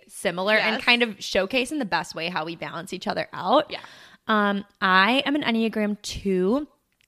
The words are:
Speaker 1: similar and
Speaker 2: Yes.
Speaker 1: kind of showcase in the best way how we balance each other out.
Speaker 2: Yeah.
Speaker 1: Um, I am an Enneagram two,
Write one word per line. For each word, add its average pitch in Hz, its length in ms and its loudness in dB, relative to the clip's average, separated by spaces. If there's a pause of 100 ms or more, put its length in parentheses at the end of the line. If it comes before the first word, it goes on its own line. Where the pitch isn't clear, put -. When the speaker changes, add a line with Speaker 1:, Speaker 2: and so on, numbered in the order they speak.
Speaker 1:
similar 190 460 0
and 208 200 2
Speaker 2:
Yes. 262 100 -6
Speaker 1:
kind 240 160 6
of 226 220 -2
showcase 240 480 0
in 311 80 -4
the 247 60 -2
best 165 280 -2
way 165 140 -6
how 170 160 -4
we 170 140 -8
balance 165 340 -10
each 185 160 -8
other 180 240 -4
out. 185 400 0
Speaker 2:
Yeah. 170 80 -10 (480)
Speaker 1:
Um, 202 380 0 (160)
I 196 440 4
am 277 100 0
an 302 80 -2
Enneagram 220 580 0
two, 196 640 0 (400)